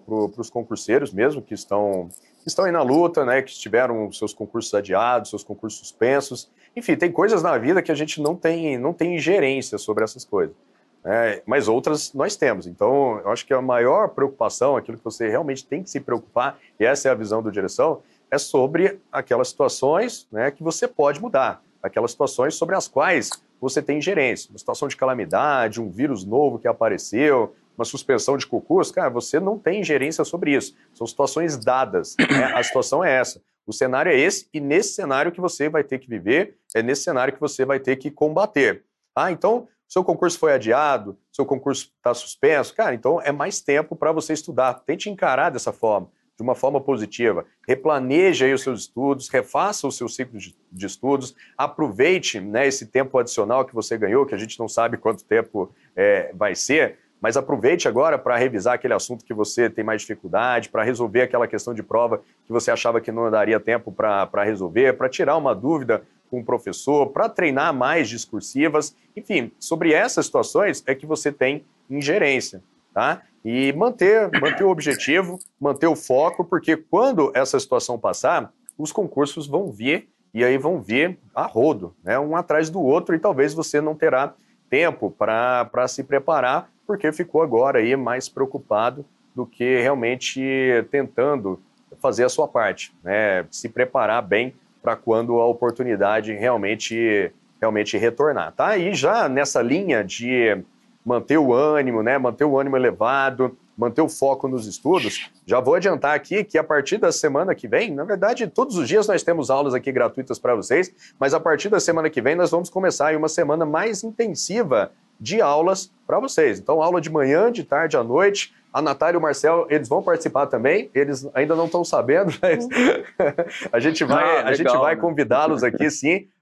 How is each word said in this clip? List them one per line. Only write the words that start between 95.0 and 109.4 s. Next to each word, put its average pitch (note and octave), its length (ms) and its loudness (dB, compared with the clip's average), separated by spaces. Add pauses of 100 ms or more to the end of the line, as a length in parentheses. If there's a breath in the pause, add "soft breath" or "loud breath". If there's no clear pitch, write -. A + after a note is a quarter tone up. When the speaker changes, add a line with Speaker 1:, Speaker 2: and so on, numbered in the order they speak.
Speaker 1:
a A#2 60 4
oportunidade A2+ 880 0
realmente, A2 960 0 (300)
realmente G#2+ 360 0
retornar, A#2 560 0
tá? F#3 220 0
E F#3 180 -2
já E3+ 360 2
nessa C3+ 320 0
linha C3 420 0
de A#2 600 0 (420)
manter A#2+ 320 0
o C3+ 160 4
ânimo, C3 480 2
né? B2 160 2
Manter B2+ 280 0
o C#3+ 120 2
ânimo C#3 180 0
elevado, B2+ 800 0 (220)
manter A#2 240 0
o D#3 80 2
foco C#3 380 -2
nos B2+ 180 -4
estudos, B2 640 -2 (160)
já A2+ 140 2
vou C3 160 4
adiantar D#3+ 400 2
aqui F3+ 280 -2
que F3 140 0
a D#3 60 4
partir D3+ 340 0
da B3+ 140 4
semana D#3 420 0
que - 140 -10
vem, E3+ 240 0
na D3 120 -6
verdade, G#3 440 0
todos A#3 300 0
os C#3+ 100 0
dias G#3 200 4
nós F#3 140 2
temos E3 280 0